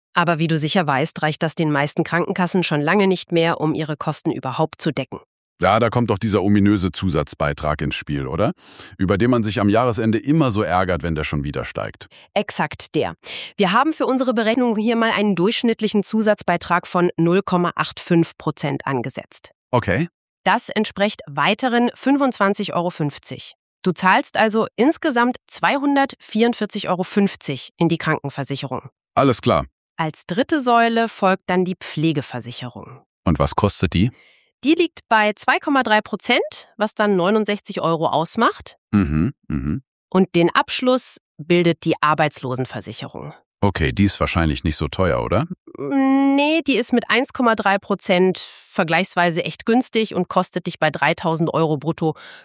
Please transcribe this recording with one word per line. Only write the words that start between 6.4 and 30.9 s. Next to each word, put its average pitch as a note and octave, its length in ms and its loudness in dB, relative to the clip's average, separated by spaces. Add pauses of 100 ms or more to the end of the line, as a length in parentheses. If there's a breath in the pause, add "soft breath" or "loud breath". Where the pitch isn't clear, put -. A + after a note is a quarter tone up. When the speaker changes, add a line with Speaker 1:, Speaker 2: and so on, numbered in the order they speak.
Speaker 2:
ominöse G2+ 480 4
Zusatzbeitrag D2+ 880 -2
ins D2 160 -4
Spiel, C#2 320 -6
oder? E2 240 0 (460 loud breath)
Über G2 200 2
den A#2 120 2
man A#2 140 4
sich G#2+ 180 -2
am G2+ 80 4
Jahresende A2 480 2
immer C#3 340 2
so G#2 100 0
ärgert, F2 420 0
wenn E2 120 -2
der D2+ 80 -4
schon D2 220 -4
wieder C2+ 180 -6
steigt. - 440 -10 (260 loud breath)
Speaker 1:
Exakt - 640 -4
der. C3 200 -2 (400 loud breath)
Wir F#3 160 2
haben C4+ 220 2
für C4 120 -4
unsere B3+ 280 0
Berechnung A#3 420 0
hier A3+ 220 0
mal A3+ 140 0
einen G#3 240 0
durchschnittlichen G#3+ 680 0
Zusatzbeitrag G#3 840 0
von F3 300 0
null E3+ 280 2
Komma F3 320 0
acht - 260 -6
fünf E3+ 360 2
Prozent - 500 -4
angesetzt. - 640 -8 (200)
Speaker 2:
Okay. B2 380 0 (340)
Speaker 1:
Das F#3+ 240 2
entspricht - 600 -2
weiteren G#3+ 680 0
fünfundzwanzig A#3 800 0
Euro F3 160 -2
fünfzig. - 640 -8 (300)
Du F#3 100 0
zahlst F#3+ 420 2
also G#3+ 400 2
insgesamt B3 640 2 (100)
zweihundertvierundvierzig A#3+ 1400 -2
Euro F3+ 140 -2
fünfzig - 720 -2
in E3+ 100 2
die D#3+ 120 0
Krankenversicherung. C#3 920 -4 (260)
Speaker 2:
Alles B2+ 240 4
klar. E2 260 2 (300)
Speaker 1:
Als D#3+ 300 -6
dritte C#4 340 -2
Säule A#3 480 2